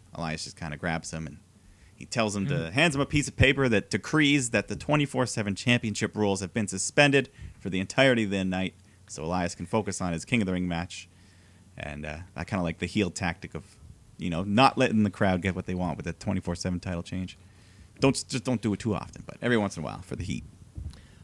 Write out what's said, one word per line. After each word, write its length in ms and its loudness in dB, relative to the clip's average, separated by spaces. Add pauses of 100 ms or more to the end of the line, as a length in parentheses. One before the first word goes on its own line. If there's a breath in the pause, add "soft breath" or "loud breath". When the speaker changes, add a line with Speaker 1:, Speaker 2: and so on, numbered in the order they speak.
(140)
Speaker 1:
Elias 300 -6
just 140 -14
kinda 200 -8
grabs 340 -4
him, 140 -8
and 120 -14 (580 soft breath)
he 100 -14
tells 280 0
him 120 -2
to, 80 -2
Speaker 2:
Mm. 180 -4
Speaker 1:
hands 220 4
him 80 0
a 40 0
piece 220 0
of 80 -12
paper 320 6
that 220 2
decrees 600 2
that 180 2
the 80 -4
twenty-four 500 0
seven 280 -2
championship 640 0
rules 240 2
have 140 -6
been 140 0
suspended 600 4 (300 soft breath)
for 120 -8
the 100 0
entirety 440 4
of 60 -2
the 140 0
night, 300 -2 (340 soft breath)
so 160 -8
Elias 300 0
can 120 -10
focus 340 -2
on 140 -2
his 100 -6
King 160 2
of 60 2
the 60 0
Ring 160 -2
match. 400 -6 (680 soft breath)
And, 300 -10
uh, 120 -8 (160)
I 100 -6
kinda 180 -2
like 160 -2
the 80 -4
heel 240 0
tactic 440 -6
of, 100 -10 (540)
you 120 -4
know, 140 -2
not 340 4
letting 260 4
the 60 0
crowd 320 2
get 140 0
what 100 -6
they 80 -4
want 220 -2
with 100 -8
the 60 -2
twenty-four 440 -4
seven 240 -4
title 240 -6
change. 340 -8 (640 soft breath)
Don't, 140 6 (140)
just 160 -4
don't 160 0
do 120 2
it 80 0
too 140 0
often, 320 -8
but 140 -14
every 160 4
once 200 0
in 60 -6
a 40 -6
while 160 -8
for 140 -12
the 80 -8
heat. 200 -4 (800 soft breath)